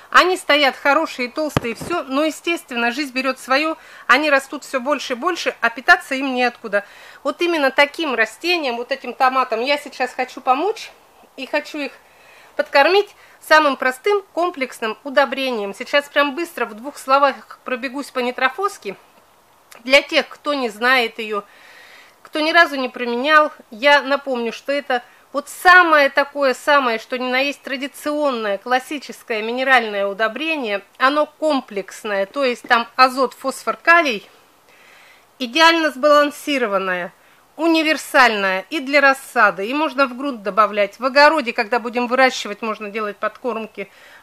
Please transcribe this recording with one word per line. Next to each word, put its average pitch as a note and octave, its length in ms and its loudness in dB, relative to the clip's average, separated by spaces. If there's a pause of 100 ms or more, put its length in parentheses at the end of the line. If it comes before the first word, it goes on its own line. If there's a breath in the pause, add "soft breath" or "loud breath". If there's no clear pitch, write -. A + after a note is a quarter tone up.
Они E4+ 260 4
стоят C#4+ 400 0
хорошие, C#4 540 -2
толстые, B3+ 460 -6
всё. E4+ 280 -6
Но, C4+ 200 -2
естественно, C#4+ 680 -4
жизнь C4 220 -6
берёт C4 240 -4
своё. D4+ 400 -2 (300 loud breath)
Они D4 240 0
растут C4+ 320 -2
всё - 160 -6
больше C4+ 340 -4
и - 20 -6
больше, D4+ 460 -6
а A#3 80 0
питаться D#4 460 0
им C4 180 -6
неоткуда. A#3 520 -2 (380 loud breath)
Вот D4 180 -4
именно E4 280 0
таким C#4+ 460 0
растениям, C4+ 640 -2
вот A#3+ 140 -8
этим B3 220 -8
томатам B3+ 480 0
я C#4+ 160 0
сейчас B3 340 -6
хочу B3+ 300 -8
помочь. D4+ 480 -2 (460)
И C4+ 100 -12
хочу D4 320 -6
их C#4 140 -8 (640 soft breath)
подкормить D#4 580 2 (260 soft breath)
самым D4+ 380 4
простым G4 460 -2 (100)
комплексным C4+ 720 -4
удобрением. C4 720 -2
Сейчас C#4+ 340 -2
прям C#4+ 240 0
быстро C#4+ 320 -6
в G#3+ 80 -14
двух A#3+ 240 -16
словах C4+ 680 0
пробегусь B3+ 460 -8
по C4 100 -8
нитрофоске. B3 760 -4 (880)
Для C4+ 180 6
тех, D4+ 280 -2
кто - 260 -6
не B3+ 140 -2
знает A#3 500 0
её, G#3+ 240 -6 (800 loud breath)
кто - 160 -8
ни D#4 120 0
разу E4+ 240 4
не C4 140 -4
применял, C4 640 2 (180)
я C#4+ 320 4
напомню, B3+ 500 -4
что - 200 -10
это C4+ 320 -2 (300 soft breath)
вот C#4 160 -8
самое E4 600 6
такое, C#4 440 0
самое, B3+ 460 2
что B3 200 -8
ни B3+ 100 -4
на B3+ 100 0
есть C#4 220 -4
традиционное, C4 960 -4
классическое B3 840 -6
минеральное A3+ 680 0
удобрение. A3 720 -4 (160)
Оно D4 280 2
комплексное, G#3+ 1000 -4
то C#4 200 -4
есть B3 180 -4
там A#3 320 2
азот, C4 380 2
фосфор, A#3 440 -6
калий. D#4 500 2 (1080 soft breath)
Идеально D#4+ 540 2
сбалансированное, B3 1200 0 (440 soft breath)
универсальное C4+ 1120 2
и D#4 100 -4
для C#4 220 2
рассады, A3 640 2
и B3 60 -6
можно C#4 340 0
в B3 100 -10
грунт B3+ 260 -8
добавлять. G3+ 540 0
В A#3 80 -8
огороде, C#4+ 460 4
когда A#3 280 -2
будем A#3+ 280 -4
выращивать, B3 540 0
можно G#3+ 280 -8
делать G#3 280 -8
подкормки. A3 720 -8 (320 soft breath)